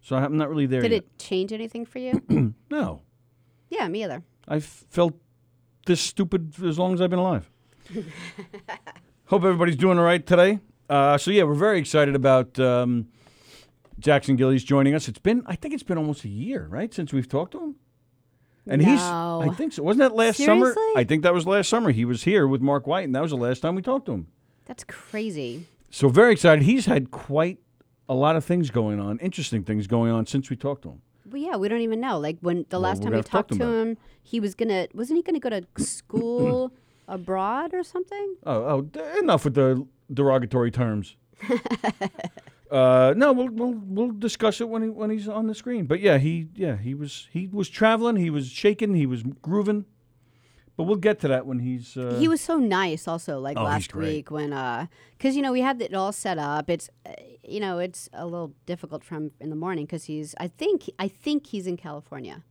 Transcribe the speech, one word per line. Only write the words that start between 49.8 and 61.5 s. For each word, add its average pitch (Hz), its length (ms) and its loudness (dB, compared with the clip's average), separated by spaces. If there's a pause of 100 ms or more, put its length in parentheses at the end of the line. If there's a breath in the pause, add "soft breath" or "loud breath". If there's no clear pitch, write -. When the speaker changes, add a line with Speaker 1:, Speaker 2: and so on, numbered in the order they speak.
Speaker 1:
But 147 80 -4
we'll 208 120 2
get - 240 0
to 151 80 -2
that 127 180 0
when 127 140 -6
he's, 123 360 -8
uh 123 220 -4
Speaker 2:
He 311 80 4
was 320 140 2
so 330 160 -2
nice 190 500 0
also, 165 320 -6
like, 139 180 -6
Speaker 1:
Oh, 117 40 -4
he's 104 80 0
Speaker 2:
last 147 240 -2
Speaker 1:
great. 156 160 -4
Speaker 2:
week 151 240 -6
when, 151 200 -6
uh, 131 340 -4 (340 soft breath)
'cause, 269 160 0
you 285 60 0
know, 262 100 -2
we 254 80 0
had 254 200 -2
it 190 140 -6
all 190 160 -2
set 185 260 -6
up. 147 320 -4
It's, 170 220 -4 (160)
uh, - 60 -18 (320)
you 214 160 -10
know, 190 180 -4
it's 180 340 -8
a 165 140 -12
little 170 260 -10 (140)
difficult 156 380 -10
for 175 100 -14
him 151 240 -8
in 151 120 -10
the 151 60 -8
morning 160 300 -6
'cause 165 180 -10
he's, 151 360 -10
I 175 80 -8
think, 370 500 -4
I 190 80 -6
think 294 400 -4
he's 185 220 -8